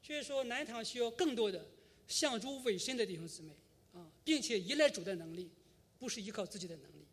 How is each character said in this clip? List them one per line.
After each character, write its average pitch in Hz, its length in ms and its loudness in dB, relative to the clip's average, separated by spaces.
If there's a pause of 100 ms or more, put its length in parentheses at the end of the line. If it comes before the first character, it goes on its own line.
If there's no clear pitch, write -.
所 302 140 -6
以 285 60 -2
说 269 220 0
南 247 200 -2
堂 233 200 -6
需 240 160 -4
要 233 100 2
更 277 240 4
多 214 160 4
的 180 160 -6 (400)
向 262 340 2
主 269 220 -4
委 220 160 4
身 254 180 -2
的 226 80 4
弟 190 120 -4
兄 165 120 -8
姊 160 140 -12
妹 156 100 -16 (400)
啊， 170 180 -16 (140)
并 311 160 4
且 220 180 0
依 185 160 -2
赖 294 140 8
主 175 160 0
的 190 120 -2
能 165 200 -8
力， 180 140 -10 (480)
不 247 100 -6
是 226 120 -4
依 202 100 -6
靠 202 160 -2
自 - 120 -10
己 180 80 -6
的 165 100 -8
能 - 100 -18
力。 - 260 -18